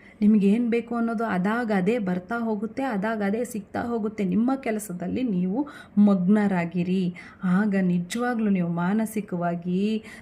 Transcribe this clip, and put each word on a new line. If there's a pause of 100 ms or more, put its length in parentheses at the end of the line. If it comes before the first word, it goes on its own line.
(200)
ನಿಮ್ಗೆ
ಏನ್
ಬೇಕು
ಅನ್ನೋದು
ಅದಾಗ
ಅದೇ
ಬರ್ತಾ
ಹೋಗುತ್ತೆ,
ಅದಾಗ
ಅದೇ
ಸಿಗ್ತಾ
ಹೋಗುತ್ತೆ.
ನಿಮ್ಮ
ಕೆಲಸದಲ್ಲಿ
ನೀವು (300)
ಮಗ್ನರಾಗಿರಿ. (300)
ಆಗ
ನಿಜವಾಗ್ಲೂ
ನೀವು
ಮಾನಸಿಕವಾಗಿ (180)